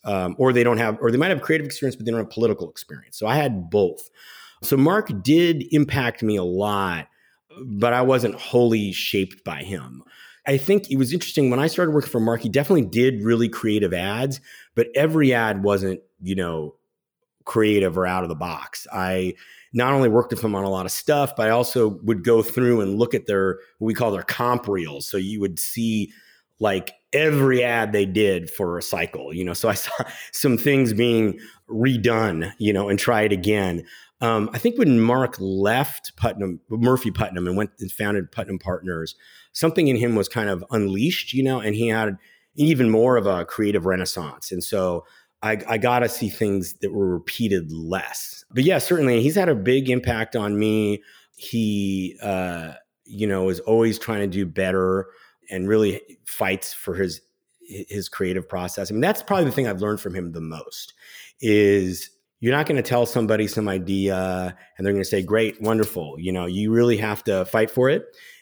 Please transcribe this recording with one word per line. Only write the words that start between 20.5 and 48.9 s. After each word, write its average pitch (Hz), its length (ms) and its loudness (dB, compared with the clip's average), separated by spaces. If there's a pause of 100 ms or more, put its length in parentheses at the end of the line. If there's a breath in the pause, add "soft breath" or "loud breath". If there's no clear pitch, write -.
on 98 100 -2
a 98 60 -2
lot 92 160 -2
of 92 60 -6
stuff, 143 440 0
but 113 100 2
I 110 40 4
also 117 520 2
would 104 220 -2
go 113 180 6
through 123 380 2
and 101 180 -2
look 117 160 2
at 110 120 -4
their, 95 320 0 (200 loud breath)
what 110 80 -4
we 110 80 0
call 117 160 0
their 92 120 -4
comp 120 440 -2
reels. 80 400 -4
So - 100 -6
you 101 240 -4
would 95 180 -2
see, 110 540 -2 (460 soft breath)
like, 98 360 -2 (180)
every 139 500 4
ad 117 300 0
they 101 140 2
did 92 440 0
for 87 280 -4
a - 40 -8
cycle, - 500 -6
you 90 120 -6
know? 87 100 -4
So - 140 -2
I 101 60 2
saw - 180 -6 (180)
<laughs> - 220 -18
some 127 240 2
things 135 360 2
being 113 460 2 (300 loud breath)
redone, 113 920 0
you 107 140 2
know, 101 160 0
and 101 100 2
try 110 240 2
it 104 100 2
again. 92 520 0 (360 loud breath)
Um, 110 320 0
I 127 60 -6
think 240 200 0
when 143 220 6
Mark 120 380 2
left 98 800 -2
Putnam, 98 520 -4
Murphy 117 420 2
Putnam, 90 360 -4
and 92 100 -2
went 101 140 -2 (100)
and 92 100 -10
founded 101 400 -4
Putnam 98 280 -8
Partners, 90 560 -8 (380 soft breath)
something 160 360 2
in 127 80 4
him 120 180 2
was 101 140 2
kind 107 220 -2
of 87 200 -4
unleashed, 107 640 -2
you 131 100 0
know, 131 180 0
and 104 140 -2
he 117 140 0
had 110 280 -2 (380 soft breath)
even 147 360 4
more 120 260 6
of 104 100 2
a 90 180 0
creative 101 420 -2
renaissance. 90 680 -4
And 90 100 -6
so 92 420 -2 (380 soft breath)
I, 107 240 -2
I 113 120 0
gotta 120 300 2
see 113 200 -4
things 98 540 -2
that 98 100 -4
were 98 160 0
repeated 90 640 -2
less. 82 760 -8
But 127 140 0
yeah, 165 140 4
certainly 131 440 2